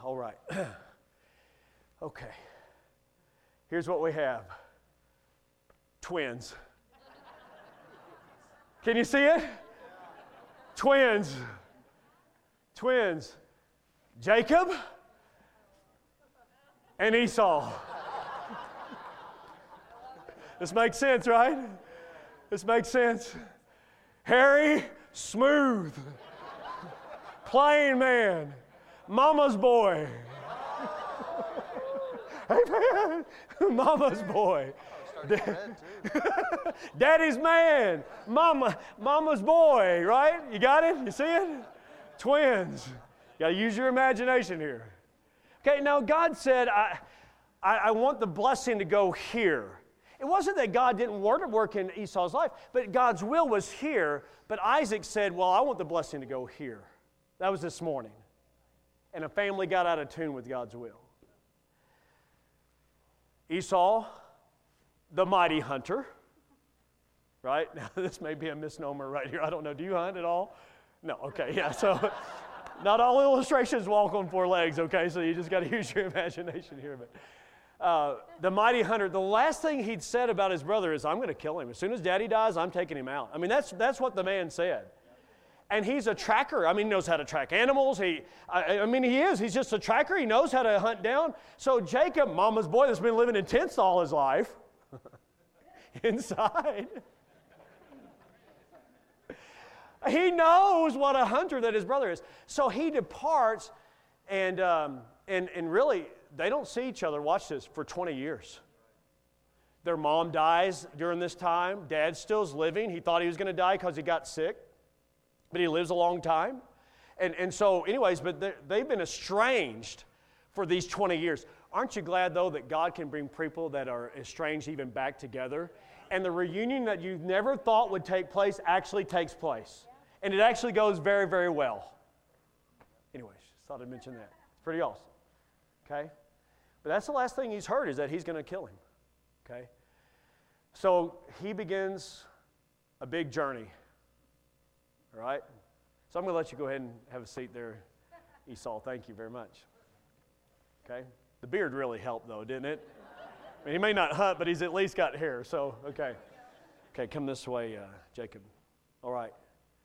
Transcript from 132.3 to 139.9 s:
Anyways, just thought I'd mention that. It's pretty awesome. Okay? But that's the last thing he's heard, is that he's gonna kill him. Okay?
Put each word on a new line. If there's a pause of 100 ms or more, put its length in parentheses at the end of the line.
Anyways,
just
thought
I'd
mention
that. (220)
It's
pretty
awesome. (840)
Okay? (760)
But
that's
the
last
thing
he's
heard,
is
that
he's
gonna
kill
him. (720)
Okay? (1080)